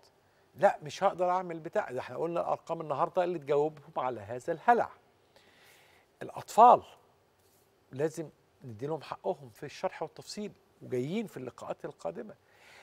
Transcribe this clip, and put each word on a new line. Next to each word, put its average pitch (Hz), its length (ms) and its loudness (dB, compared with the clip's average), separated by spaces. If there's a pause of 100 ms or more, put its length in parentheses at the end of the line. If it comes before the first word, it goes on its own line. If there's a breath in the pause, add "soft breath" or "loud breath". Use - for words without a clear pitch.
(560 soft breath)
لا 175 280 4
مش 147 200 -6
هقدر 180 260 2
أعمل 180 300 -2
بتاع 156 320 -4
ده. 127 80 -4
احنا 127 180 -8
قلنا 170 240 -2
الأرقام 165 400 -4
النهاردة 160 420 0
اللي 175 160 -2
تجاوبهم 147 580 0
على 127 240 -2
هذا 123 320 -6
الهلع. 233 360 4 (1300 soft breath)
الأطفال - 600 8 (1080)
لازم 151 380 -4 (340)
ندي 120 240 -10
لهم 151 140 -6
حقهم 143 480 -8
في 110 160 -18
الشرح - 380 -8
والتفصيل، 190 480 -12 (300)
وجايين 135 460 -4
في - 100 -14
اللقاءات - 480 -10
القادمة. 170 500 -10 (480 loud breath)